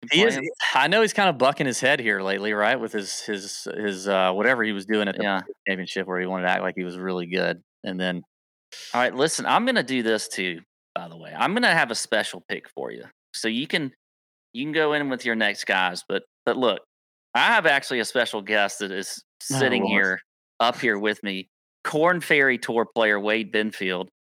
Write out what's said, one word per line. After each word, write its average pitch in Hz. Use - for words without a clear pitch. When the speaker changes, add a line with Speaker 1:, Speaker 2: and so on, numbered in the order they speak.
Speaker 1:
could 120
Speaker 2:
He 151
Speaker 1:
play 220
Speaker 2:
is, 233
Speaker 1:
him? -
Speaker 2:
I 214
know 202
he's 214
kinda 196
bucking 139
his 123
head 139
here 104
lately, 98
right? 107
With 113
his, 101
his, 101
his, 98
uh, 95
whatever 113
he 107
was 98
doing 104
at 95
the -
Speaker 1:
Yeah. 98
Speaker 2:
championship 92
where 90
he 92
wanted 92
to 90
act 95
like 92
he 92
was 90
really 90
good. 87
And 92
then 90
Speaker 1:
All 120
right, 123
listen, 135
I'm 160
gonna 240
do 127
this 110
too, 90
by -
the -
way. -
I'm 139
gonna 233
have 151
a 113
special -
pick -
for 65
you. 58
So -
you 120
can, 151
you 123
can 156
go 151
in 147
with 127
your 117
next 104
guys, 92
but, 98
but 120
look, 117
I 135
have 214
actually 139
a 107
special 113
guest 101
that 101
is 95
Speaker 2:
Oh, 135
Speaker 1:
sitting 127
Speaker 2:
Lord. 107
Speaker 1:
here, 98
up 120
here 110
with 107
me, 95
Korn 170
Ferry 139
Tour 117
player 107
Wade 107
Benfield. 95